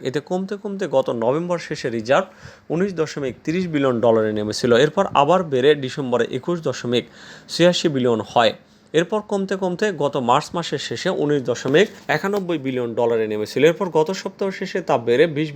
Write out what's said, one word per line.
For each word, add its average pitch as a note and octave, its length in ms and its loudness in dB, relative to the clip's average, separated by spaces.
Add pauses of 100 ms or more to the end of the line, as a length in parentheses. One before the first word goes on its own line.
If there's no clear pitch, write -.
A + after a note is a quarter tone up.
এতে C#3+ 200 -2
কমতে F#3+ 340 -4
কমতে G3+ 220 -6 (120)
গত C3 120 2 (160)
নভেম্বর E3 420 0
শেষে D3 300 -6
রিজার্ভ C3 300 2 (460)
উনিশ F#3 180 -2 (100)
দশমিক C#3+ 340 -4 (100)
তিরিশ F3+ 280 -2
বিলিয়ন C3+ 320 2
ডলারে A2 340 2
নেমেছিল। G#2+ 340 0 (120)
এরপর F#3+ 200 2 (180)
আবার F3 180 4 (120)
বেড়ে C3 180 4 (120)
ডিসেম্বরে B2 420 -2 (140)
একুশ F3 180 -4 (120)
দশমিক A#2+ 360 -2 (480)
ছিয়াশি F3 420 4
বিলিয়ন B2 260 2 (120)
হয়। A2+ 200 4 (420)
এরপর F3+ 260 0 (100)
কমতে G3 320 -2
কমতে F3+ 240 -2 (160)
গত C#3+ 120 0 (140)
মার্চ C3+ 180 4 (100)
মাসের D#3 320 -4
শেষে - 220 -4 (120)
উনিশ D3 180 2 (100)
দশমিক D3 360 2 (300)
একানব্বই F#3 480 -2
বিলিয়ন B2 340 -2
ডলারে A#2 340 2
নেমেছিল। G#2+ 380 -2
এরপর F#3 160 -2 (120)
গত D#3 100 4 (140)
সপ্তাহ G3 260 -6 (100)
শেষে F#3+ 200 -6 (100)
তা D#3 60 2 (120)
বেড়ে B2 180 6 (120)
বিশ D#3 200 -2